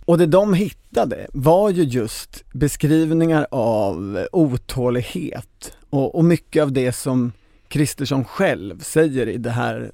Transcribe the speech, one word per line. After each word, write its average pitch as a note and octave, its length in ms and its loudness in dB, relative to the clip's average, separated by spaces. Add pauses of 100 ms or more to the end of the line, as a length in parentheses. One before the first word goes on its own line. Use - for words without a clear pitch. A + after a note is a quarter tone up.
Och E3+ 120 4
det F3 80 4
de F#3+ 280 4
hittade E3 800 -2
var E3+ 360 4
ju F3+ 140 2
just - 720 -6
beskrivningar D#3 960 2
av G2+ 800 -2
otålighet B2+ 1500 -4 (120)
och, C3+ 260 -2
och E3 100 4
mycket D#3 380 2
av C#3 80 0
det B2+ 200 0
som B2 400 -4 (360)
Kristersson C#3 580 -2
själv G2 540 -2
säger C3+ 480 0
i G#2+ 100 -4
det A#2 140 -6
här A#2 420 -4